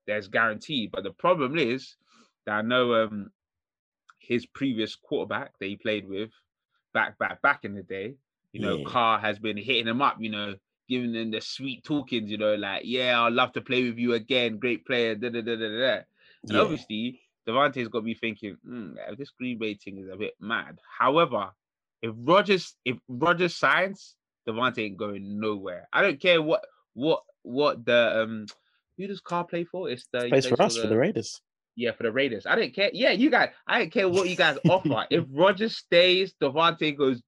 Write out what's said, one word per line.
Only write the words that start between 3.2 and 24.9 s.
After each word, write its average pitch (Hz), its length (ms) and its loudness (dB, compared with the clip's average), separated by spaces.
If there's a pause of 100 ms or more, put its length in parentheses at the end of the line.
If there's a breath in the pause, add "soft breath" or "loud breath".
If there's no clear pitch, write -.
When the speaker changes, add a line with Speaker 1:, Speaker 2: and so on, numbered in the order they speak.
Speaker 1:
his 120 260 -2
previous 110 500 -4
quarterback 107 600 -6
that 98 80 -6
he 101 100 -6
played 104 320 -4
with 101 220 -6 (640)
back, 107 240 0
back, 95 240 -4
back 139 220 0
in 101 100 -8
the 101 100 -10
day, 98 320 -10 (360)
you 101 80 -12
know, 101 180 -2
Speaker 2:
Yeah. 69 60 -6
Speaker 1:
Carr 113 360 0
has 104 180 -2
been 107 180 -6
hitting 117 320 -2
him 120 140 0
up, 139 180 0
you 110 100 -6
know, 104 260 -6 (320)
giving 123 240 -2
them 113 180 -4
the 107 100 -4
sweet 131 440 -12
talkings, 127 460 -4
you 107 80 -6
know, 107 180 2
like, 98 300 -6
"Yeah, 123 360 2
I'd 117 120 4
love 123 200 2
to 113 80 -4
play 127 220 0
with 117 140 -4
you 120 160 2
again, 117 440 0
great 120 280 -4
player, 117 280 0
da, 117 160 -6
da, 117 120 -4
da, 113 140 -4
da, 110 120 -4
da." 113 340 -2 (460 soft breath)
And 107 100 2
Speaker 2:
Yeah. - 0 -
Speaker 1:
obviously, 127 640 -2 (260)
Davante's 131 420 0
got 110 160 -4
me 113 100 -4
thinking, 107 400 -6 (100)
"Hmm, 104 300 -12 (240)
this 143 120 -14
Green 123 280 -8
Bay 107 160 -4
thing 98 240 -16
is 95 100 -14
a 95 80 -14
bit 101 240 -6
mad." 90 400 -8 (180)
However, 120 540 2 (500)
if 117 140 -6
Rodgers, 175 680 2
if 123 140 -4 (100)
Rodgers 170 480 0
signs, 170 600 0 (320)
Davante 117 360 0
ain't 98 140 -8